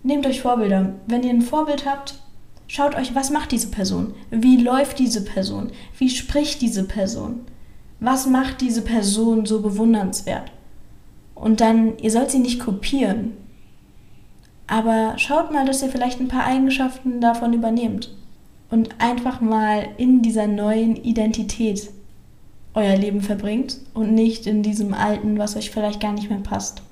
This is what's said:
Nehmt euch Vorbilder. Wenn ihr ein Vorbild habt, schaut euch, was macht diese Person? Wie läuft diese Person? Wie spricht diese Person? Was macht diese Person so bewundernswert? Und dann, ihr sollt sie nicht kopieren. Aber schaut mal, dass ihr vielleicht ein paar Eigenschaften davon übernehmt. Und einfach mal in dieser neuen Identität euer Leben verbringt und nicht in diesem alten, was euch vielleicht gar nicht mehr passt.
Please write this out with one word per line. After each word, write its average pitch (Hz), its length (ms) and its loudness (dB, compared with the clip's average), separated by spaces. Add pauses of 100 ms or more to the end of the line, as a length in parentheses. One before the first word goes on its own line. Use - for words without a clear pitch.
Nehmt 277 220 0
euch 247 160 0
Vorbilder. 196 520 2 (140)
Wenn 247 160 0
ihr 247 80 0
ein 240 100 4
Vorbild 294 440 0
habt, 277 300 -4 (520)
schaut 285 280 0
euch, 254 200 -4
was 269 160 -2
macht 302 200 -2
diese 226 200 -2
Person? 190 420 -2 (160)
Wie 247 280 6
läuft 262 420 2
diese 220 260 0
Person? 196 460 -4 (260)
Wie 254 120 2
spricht - 520 -2
diese 208 220 0
Person? 208 580 -4 (580)
Was 269 280 2
macht 262 340 2
diese 226 220 0
Person 220 640 2
so 214 140 2
bewundernswert? 208 920 0 (840)
Und 220 280 2
dann, 226 360 4
ihr 220 140 0
sollt 240 200 2
sie 269 80 4
nicht 240 200 2
kopieren. 214 760 -2 (1300)
Aber 226 500 2
schaut 311 340 0
mal, 277 140 2
dass 269 160 0
ihr 262 80 -2
vielleicht 254 300 -2
ein 254 80 -2
paar 254 180 0
Eigenschaften 262 760 0
davon 233 320 2
übernehmt. 226 580 -2 (580)
Und 226 200 2 (100)
einfach 247 400 -2
mal 214 480 0 (100)
in 254 240 6
dieser 214 260 2
neuen 214 500 2
Identität 220 920 -2 (840)
euer 202 220 2
Leben 202 260 0
verbringt 208 560 -4 (160)
und 220 200 0
nicht 226 320 2
in 214 160 0
diesem 208 320 -2
alten, 208 460 0
was 208 160 -4
euch 214 160 -8
vielleicht 208 280 -4
gar 208 120 -2
nicht 202 180 -6
mehr 202 100 -2
passt. - 420 -6 (100)